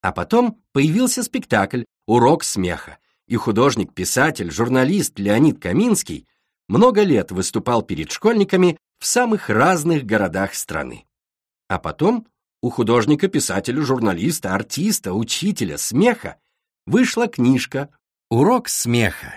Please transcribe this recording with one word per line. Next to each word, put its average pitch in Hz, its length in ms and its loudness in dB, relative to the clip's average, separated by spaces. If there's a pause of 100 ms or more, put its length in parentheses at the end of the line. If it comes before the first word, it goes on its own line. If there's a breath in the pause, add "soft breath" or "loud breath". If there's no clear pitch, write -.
А 95 100 -2
потом 226 500 -2 (120)
появился 190 500 0
спектакль 120 600 -2 (220)
«Урок 120 380 4
смеха», - 560 -6 (280)
и 123 80 -4
художник, 113 580 0
писатель, 92 580 -2
журналист 127 680 0
Леонид 107 420 2
Каминский 131 680 -2 (400)
много 208 360 4
лет 123 280 2
выступал 107 500 -2
перед 78 300 -8
школьниками 185 680 2 (220)
в - 60 -12
самых 240 440 0
разных 151 560 2
городах 98 480 -2
страны. 65 520 -10 (600)
А 92 120 -2
потом 208 480 -2 (340)
у 123 80 -2
художника, 120 580 2
писателя, 127 540 -2
журналиста, 110 720 -2
артиста, 139 600 -4
учителя 110 640 -4
смеха 190 600 0 (480)
вышла 226 420 0
книжка 131 640 0 (440)
«Урок 175 340 2
смеха». - 680 -2